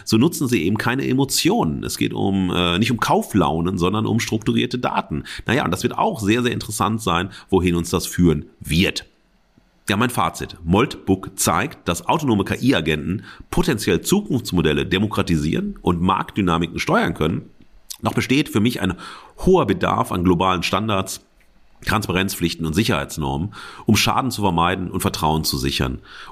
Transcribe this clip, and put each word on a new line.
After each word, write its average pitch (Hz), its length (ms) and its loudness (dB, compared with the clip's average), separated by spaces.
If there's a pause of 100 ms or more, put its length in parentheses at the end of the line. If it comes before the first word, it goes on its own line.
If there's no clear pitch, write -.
so 113 120 2
nutzen 147 300 2
sie 113 180 2
eben 101 120 0
keine 131 300 -2
Emotionen. 131 760 0
Es - 140 -6
geht 113 160 -2
um, 98 400 0
äh, 87 240 2
nicht 113 140 2
um 113 80 -2
Kauflaunen, 90 800 0
sondern 98 260 0
um 110 140 2
strukturierte 117 580 0
Daten. - 460 -2 (240)
Naja, 127 180 2
und 85 60 0
das 90 100 -4
wird - 160 2
auch 196 220 0
sehr, 110 240 2
sehr 120 80 0
interessant 110 500 -2
sein, 90 300 0 (180)
wohin 90 240 4
uns 85 160 0
das 87 160 0
führen 80 400 2 (140)
wird. 80 480 0 (840)
Ja, 98 80 2
mein 120 140 2
Fazit. 85 520 -4
Moltbook 95 760 0
zeigt, 104 480 -2
dass 87 180 -4
autonome 127 380 2
K-I-Agenten 90 800 0 (260)
potenziell 110 520 0
Zukunftsmodelle 90 840 0
demokratisieren 92 960 -2
und 87 200 0
Marktdynamiken 87 760 0
steuern 190 380 0
können. 85 340 -2 (540)
Noch 107 100 -2
besteht 135 360 0
für - 100 0
mich 117 200 0
ein 92 140 0 (500)
hoher 180 220 4
Bedarf 98 460 0
an 90 120 -2
globalen 90 380 4
Standards, 98 600 -2 (640)
Transparenzpflichten 90 840 0
und 78 60 -2
Sicherheitsnormen, 76 840 -2 (320)
um 107 80 6
Schaden 120 340 0
zu 104 140 -4
vermeiden 90 480 0
und 92 100 -4
Vertrauen 80 420 0
zu - 140 -2
sichern. 65 400 -2 (340)